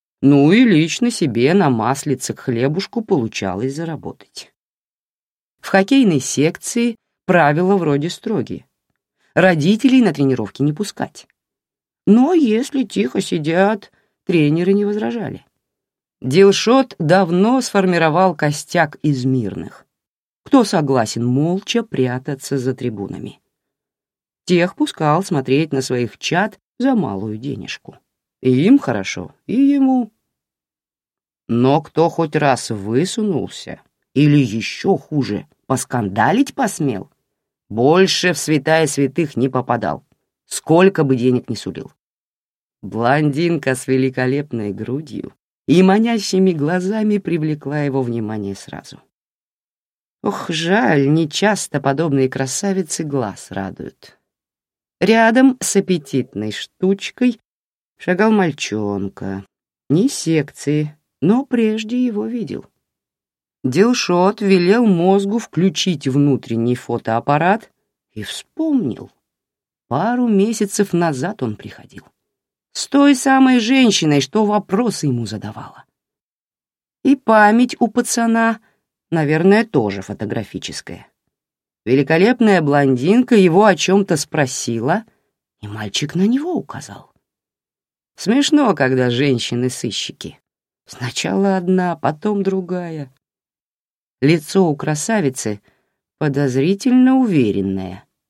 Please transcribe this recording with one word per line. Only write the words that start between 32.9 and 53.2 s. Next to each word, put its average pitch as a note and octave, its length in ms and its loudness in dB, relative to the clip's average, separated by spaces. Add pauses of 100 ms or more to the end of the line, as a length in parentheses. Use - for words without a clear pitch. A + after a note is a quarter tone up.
или D3 240 4
ещё B2+ 580 -2
хуже, A2 480 -6 (220)
поскандалить B2+ 880 -2
посмел, C#3+ 560 -4 (580)
больше E3 640 2
в C#3+ 60 -6
святая D#3 480 0
святых C#3+ 500 -2
не B2+ 100 0
попадал, B2 560 -4 (420)
сколько F3 580 2
бы C3+ 120 2
денег B2 340 0
ни A2+ 60 -6
сулил. D#2+ 360 -12 (920)
Блондинка C3+ 920 0
с - 120 -12
великолепной C3 840 -2
грудью A#2+ 600 -10 (340)
и F3 160 6
манящими G3 680 2
глазами F#3 680 -2
привлекла D3+ 640 -4
его C3+ 200 -2
внимание G#2+ 540 -6
сразу. - 440 -18 (1200)
Ох, G3 260 -6
жаль, E3 640 0
нечасто E3 640 -2
подобные C#3 500 0
красавицы E3 760 -4
глаз C3 480 -6